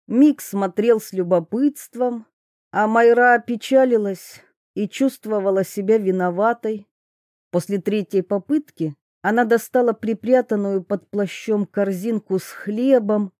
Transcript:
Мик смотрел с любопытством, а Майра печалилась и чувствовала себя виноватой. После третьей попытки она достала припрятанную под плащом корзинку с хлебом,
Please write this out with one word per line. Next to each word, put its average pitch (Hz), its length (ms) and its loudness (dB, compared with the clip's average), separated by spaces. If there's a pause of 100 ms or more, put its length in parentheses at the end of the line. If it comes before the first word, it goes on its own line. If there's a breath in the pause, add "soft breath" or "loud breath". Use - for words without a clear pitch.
Мик 269 340 4
смотрел 208 580 0
с - 140 -12
любопытством, 226 1120 -2 (460)
а 214 160 0
Майра 240 500 4
печалилась 233 1040 0 (320)
и 202 160 -4
чувствовала 202 760 0
себя 208 360 0
виноватой. 202 880 -2 (640)
После 190 280 -4
третьей 196 440 -2
попытки 202 720 -6 (260)
она 226 240 0
достала 233 480 0
припрятанную 214 880 -2
под - 280 -6
плащом 208 560 -4
корзинку 196 720 -4
с - 60 -10
хлебом, 214 960 0